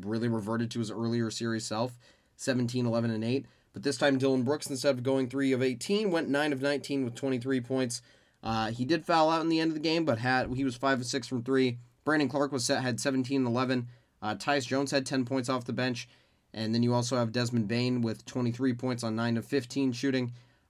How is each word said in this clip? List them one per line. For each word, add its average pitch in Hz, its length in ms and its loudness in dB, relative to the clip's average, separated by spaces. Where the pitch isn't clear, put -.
really 113 240 0
reverted 113 420 -2
to 120 80 -6
his 110 120 -4
earlier 117 400 -2
series 113 340 -4
self, 113 340 -4
seventeen, 123 480 0
eleven, 117 260 2
and 110 140 -2
eight. 131 220 0
But - 100 -12
this 143 140 -2
time, 139 220 4
Dillon 131 240 2
Brooks, 139 260 -2
instead 139 260 0
of 127 80 -6
going 135 260 0
three 135 240 0
of 127 100 2
eighteen, 180 480 0
went 165 180 0
nine 143 240 2
of 131 80 -2
nineteen 139 440 -2
with 120 100 -4
twenty-three 131 480 -2
points. 127 400 -2
Uh, 113 280 0
he 120 140 -4
did 160 220 0
foul 160 240 6
out 160 100 4
in 160 80 0
the 160 120 2
end 160 100 2
of 156 40 -2
the 156 60 -8
game, 160 240 2
but 123 140 2
had, 127 360 0
he 135 100 0
was 123 120 -2
five 135 240 2
of 123 60 -6
six 135 200 -4
from 123 160 -4
three. 127 360 2
Brandon 147 240 2
Clark 143 240 0
was 123 120 -2
set, 127 180 0
had 123 180 -2
seventeen 135 400 0
and 123 80 2
eleven. 123 400 0
Uh, 107 140 -4
Tyus 143 320 0
Jones 135 240 0
had 135 160 0
ten 131 180 -2
points 127 240 -2
off 127 160 -2
the 123 80 -4
bench. 123 360 -4
And 110 220 -2
then 117 80 4
you 120 120 4
also 120 220 0
have 117 160 0
Desmond 120 360 0
Bane 123 340 0
with 110 220 -4
twenty-three 123 500 0
points 123 280 -4
on 110 140 -2
nine 117 200 0
of 113 100 -4
fifteen 135 460 0
shooting. 127 400 -2